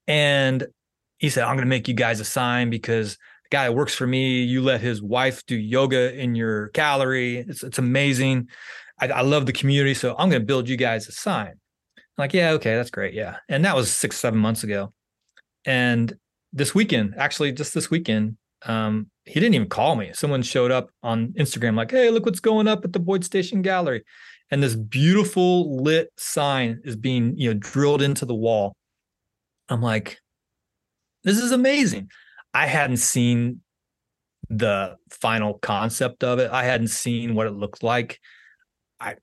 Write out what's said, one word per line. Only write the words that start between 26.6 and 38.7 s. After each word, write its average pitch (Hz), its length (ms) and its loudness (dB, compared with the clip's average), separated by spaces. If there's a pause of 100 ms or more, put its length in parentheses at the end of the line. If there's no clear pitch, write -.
is 120 120 -6
being, 123 400 0
you 120 160 0
know, 107 60 -2
drilled 143 440 2
into 139 240 0
the 120 80 -4
wall. 107 400 0 (920)
I'm 120 120 -2
like, 110 380 -2 (1080)
"This 202 140 4
is 247 140 0
amazing." 247 580 2 (440)
I 143 120 2
hadn't 139 320 0
seen 120 600 2 (920)
the 101 460 0 (140)
final 107 480 -2
concept 113 640 -2
of 123 140 0
it. 123 120 0
I 127 140 -2
hadn't 120 240 0
seen 117 460 -4
what 110 120 0
it 107 60 -4
looked 101 300 -8
like. 120 380 -2 (800)